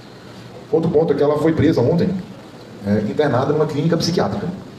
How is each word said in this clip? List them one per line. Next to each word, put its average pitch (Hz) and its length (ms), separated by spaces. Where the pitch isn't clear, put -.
Outro 165 180
ponto 151 220
é - 40
que 143 60
ela 151 160
foi 160 140
presa 151 280
ontem, 156 300
é, 101 140
internada 139 440
numa 151 140
clínica 160 300
psiquiátrica, 160 520